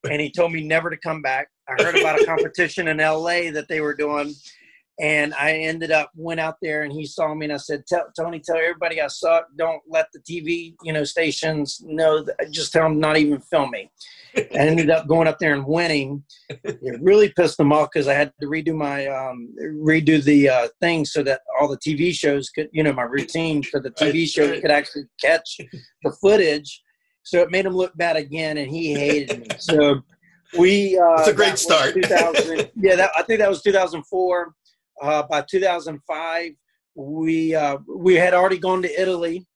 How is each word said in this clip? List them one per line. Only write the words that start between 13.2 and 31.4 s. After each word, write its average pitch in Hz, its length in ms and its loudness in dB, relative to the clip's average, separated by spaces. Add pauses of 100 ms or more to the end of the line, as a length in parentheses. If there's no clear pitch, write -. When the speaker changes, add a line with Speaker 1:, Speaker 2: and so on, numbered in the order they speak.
Speaker 1:
film 139 300 -2
me." 104 200 -12 (440)
I - 240 -4
ended 156 300 4
up 160 180 2
going 160 200 4
up 151 120 -2
there 156 140 2
and 139 120 -2
winning. 143 580 -2 (260)
It 127 520 -10
really 202 280 6
pissed 170 280 0
them 147 160 4
off 151 180 2
'cause 143 160 -2
I 139 60 2
had 143 260 0
to 147 80 -8
redo 160 260 -4
my, 143 340 -4
um, 131 540 -8
redo 156 640 2
the, 143 240 6
uh, 123 200 2 (120)
thing 170 240 2
so 147 200 -2
that 135 180 -2 (180)
all 143 80 4
the 135 100 -4
T 151 180 -4
V 170 180 0
shows 143 360 0
could, 156 220 -8
you 156 100 -2
know, 147 120 2
my 127 100 -4
routine 147 580 -2
for 139 200 -6
the 127 100 -10
T 151 180 0
V 160 100 0
Speaker 2:
Right, 160 100 0
Speaker 1:
show 147 200 2
Speaker 2:
right. - 120 -4
Speaker 1:
could 151 100 2
actually 147 320 -2 (180)
catch 160 360 0 (460)
the 147 80 0 (100)
footage. 165 600 2 (420)
So 175 180 0
it 170 100 2
made 190 140 0
him 185 100 -4
look 180 220 -2
bad 170 180 0
again, 151 420 -4
and 139 140 -6
he 160 220 -4
hated 143 480 -2
me. - 60 -18 (120)
So 147 420 4 (560)
we, 190 400 4
uh, 165 200 6
Speaker 2:
That's 156 100 6
a 202 60 4
great - 140 4